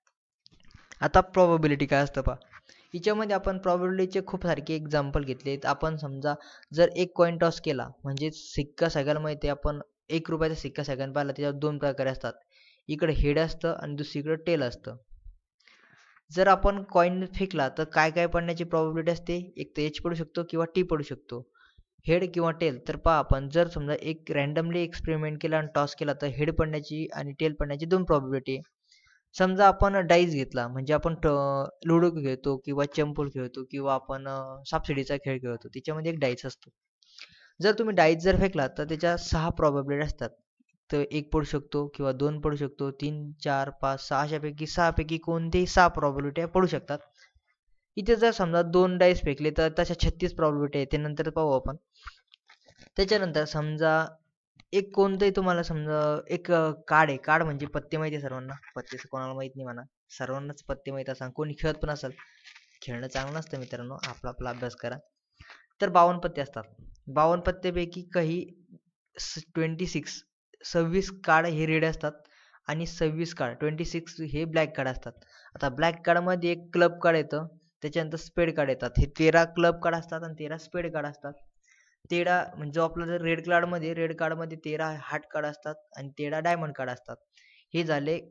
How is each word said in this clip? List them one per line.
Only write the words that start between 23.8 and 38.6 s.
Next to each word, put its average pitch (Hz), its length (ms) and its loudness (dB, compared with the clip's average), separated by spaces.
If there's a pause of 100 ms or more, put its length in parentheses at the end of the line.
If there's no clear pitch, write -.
एक 160 300 -6
रँडमली 160 520 0
एक्सपेरिमेंट 156 580 -4
केला 160 160 0
आणि 156 180 0
टॉस 143 200 0
केला 147 180 -2
तर 143 140 -4
हेड 147 280 0
पडण्याची 156 580 -2
आणि 143 260 -8
टेल 151 140 0
पडण्याची 147 320 -4
दोन 185 180 2
प्रोबॅबिलिटी 135 480 0
आहे. 135 220 -8 (640)
समजा 190 320 6
आपण 196 400 4
डाईस 170 260 6
घेतला, 127 340 -2
म्हणजे 131 260 -2
आपण 160 220 2
ट-, 139 520 2 (180)
लुडो 170 240 6
खेळतो 139 480 -2
किंवा 143 280 -2
चंपूल 147 440 -2
खेळतो 131 420 -8
किंवा 139 220 -2
आपण, 135 340 -6
अ, 135 360 -10
सापशिडीचा 143 540 -2
खेळ 135 200 -4
खेळतो, 120 300 -8
तिच्यामध्ये 160 440 -6
एक 165 80 -6
डाईस 127 260 -2
असतो. - 240 -14 (920)
जर 208 180 6
तुम्ही 220 160 0
डाईस 165 280 6
जर 185 160 4
फेकला 160 280 2